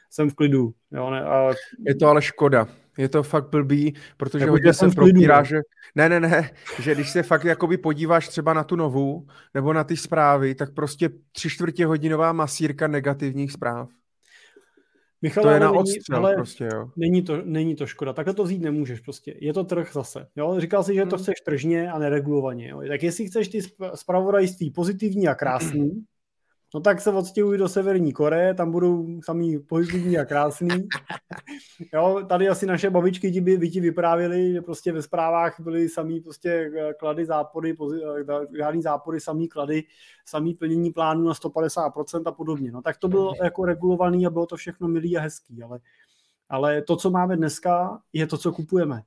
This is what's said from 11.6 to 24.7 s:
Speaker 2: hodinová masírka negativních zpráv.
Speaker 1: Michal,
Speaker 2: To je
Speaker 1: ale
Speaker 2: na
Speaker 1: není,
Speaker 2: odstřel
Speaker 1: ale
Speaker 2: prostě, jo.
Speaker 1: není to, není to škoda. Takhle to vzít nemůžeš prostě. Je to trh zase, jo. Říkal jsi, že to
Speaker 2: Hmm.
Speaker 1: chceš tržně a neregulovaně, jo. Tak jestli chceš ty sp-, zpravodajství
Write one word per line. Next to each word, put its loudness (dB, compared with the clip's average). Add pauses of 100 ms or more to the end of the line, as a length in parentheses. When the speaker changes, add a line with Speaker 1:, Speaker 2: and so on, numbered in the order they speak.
Speaker 2:
hodinová 2
masírka -2
negativních -2
zpráv. -6 (1300)
Speaker 1:
Michal, 0
Speaker 2:
To 8
je 8
Speaker 1:
ale 6
Speaker 2:
na 6
Speaker 1:
není, 4
Speaker 2:
odstřel -2
Speaker 1:
ale 4
Speaker 2:
prostě, -6
jo. -8
Speaker 1:
není 2
to, -2
není -2
to -6
škoda. -8
Takhle -4
to -2
vzít -4
nemůžeš -4
prostě. -16
Je -4
to -2
trh -4
zase, -8
jo. -2
Říkal 0
jsi, -2
že 2
to -4
Speaker 2:
Hmm. -6
Speaker 1:
chceš -4 (100)
tržně -2
a -6
neregulovaně, -2
jo. -14
Tak -6
jestli -4
chceš -4
ty -6
sp-, -12
zpravodajství 0